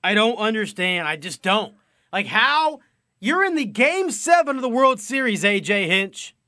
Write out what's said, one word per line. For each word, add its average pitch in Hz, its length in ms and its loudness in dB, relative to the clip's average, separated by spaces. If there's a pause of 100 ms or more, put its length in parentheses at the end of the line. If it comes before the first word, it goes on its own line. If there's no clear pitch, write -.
I 190 120 0
don't 226 220 2
understand. 196 680 -2
I 151 100 -4
just 151 260 -14
don't. 196 320 0 (360)
Like, 196 140 -4
how? 294 560 2 (420)
You're 339 220 0
in 370 100 -2
the 285 120 -2
Game 302 440 0
seven 320 460 2
of 254 60 -6
the 262 80 -2
World 262 280 2
Series, 240 460 -2
A 202 160 2
J 190 260 0
Hinch. 190 480 -2 (140)